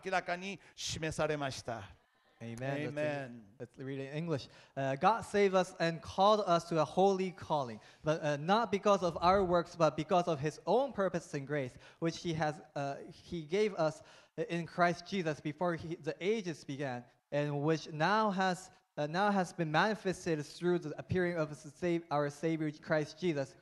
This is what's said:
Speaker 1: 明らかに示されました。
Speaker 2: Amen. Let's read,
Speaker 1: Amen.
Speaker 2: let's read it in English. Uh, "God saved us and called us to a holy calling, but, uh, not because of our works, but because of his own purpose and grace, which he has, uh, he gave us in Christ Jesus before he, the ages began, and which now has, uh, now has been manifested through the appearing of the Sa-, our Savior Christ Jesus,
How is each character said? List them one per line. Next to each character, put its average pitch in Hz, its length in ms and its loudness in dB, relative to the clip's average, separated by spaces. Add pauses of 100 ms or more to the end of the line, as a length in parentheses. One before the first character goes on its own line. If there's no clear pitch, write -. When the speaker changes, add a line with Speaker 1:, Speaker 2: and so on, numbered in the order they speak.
Speaker 1:
明 190 80 -6
ら 185 100 2
か 175 140 -4
に 190 240 -8 (160)
示 156 400 -6
さ 156 120 0
れ 151 100 0
ま 139 140 -4
し - 100 -10
た。 113 200 -8 (600)
Speaker 2:
Amen. 117 160 -10
Let's 135 200 -4
read, 151 100 -4
Speaker 1:
Amen. 143 540 -6 (180)
Speaker 2:
let's - 180 -16
read 135 220 -10
it 135 140 -10
in 151 40 -6
English. 160 300 -4 (300)
Uh, 135 180 0
"God 190 300 2
saved 202 300 4
us 180 220 2
and 165 240 -2
called 208 460 4
us 170 220 4
to 165 100 2
a 151 60 4
holy 190 460 4
calling, 127 500 -4 (200)
but, 156 220 0
uh, 147 140 0
not 196 340 2
because 196 320 4
of 165 160 0
our 190 240 6
works, 175 320 2
but 156 220 4
because 175 320 4
of 156 100 2
his 147 260 -2
own 240 280 2
purpose 180 400 -2
and 143 120 -4
grace, 135 280 -4 (260)
which 165 200 -2
he 170 140 -4
has, 156 220 0 (220)
uh, 139 180 -4 (160)
he - 300 -10
gave 190 340 0
us 156 260 0 (460)
in 170 180 -4
Christ 175 400 0
Jesus 160 360 -2
before 170 340 -2
he, 165 200 -8
the 156 260 -6
ages 180 420 -2
began, 131 400 -6 (300)
and 143 280 0
which 156 300 0
now 196 400 2
has, 185 380 0 (280)
uh, 147 100 -2
now 190 240 2
has 185 200 2
been 165 180 -2
manifested 170 760 0
through 175 340 0
the 151 180 -6
appearing 175 380 0
of 156 140 0
the 151 60 -10
Sa-, 170 540 -2
our 147 200 2
Savior 156 420 -2
Christ 156 480 -2
Jesus, 147 420 0